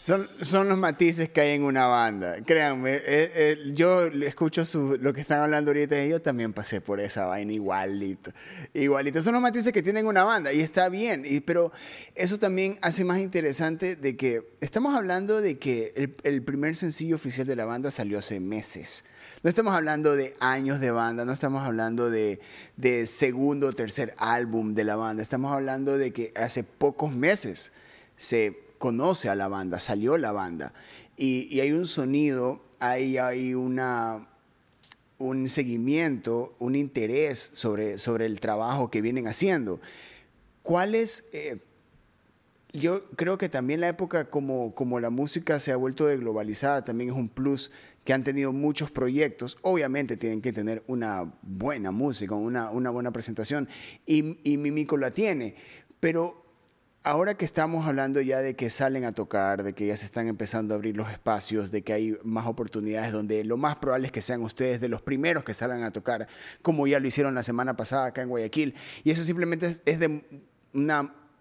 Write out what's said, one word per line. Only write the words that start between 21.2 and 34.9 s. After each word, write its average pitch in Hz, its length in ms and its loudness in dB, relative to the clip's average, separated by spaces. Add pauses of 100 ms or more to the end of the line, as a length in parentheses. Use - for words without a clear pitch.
no 123 100 -2
estamos 135 340 -2
hablando 117 420 0
de, 107 300 0 (380)
de 123 280 2
segundo 139 600 2
o 131 60 0
tercer 113 440 -4
álbum 113 560 0
de 107 120 2
la 107 100 2
banda. 110 260 -2
Estamos 131 300 -2
hablando 135 480 0
de 127 140 0
que 113 220 -4
hace 117 280 -2
pocos 143 520 0
meses 135 580 0 (440)
se 110 500 0 (120)
conoce 131 480 0
a 101 80 2
la 98 140 -2
banda, 92 320 -4
salió 117 360 2
la 120 140 0
banda. 87 400 -6 (460)
Y, 131 360 0
y 131 60 2
hay 143 140 2
un 175 120 0
sonido, 139 760 0 (180)
hay, 127 380 0
hay 127 360 -2
una, 127 760 -2 (880)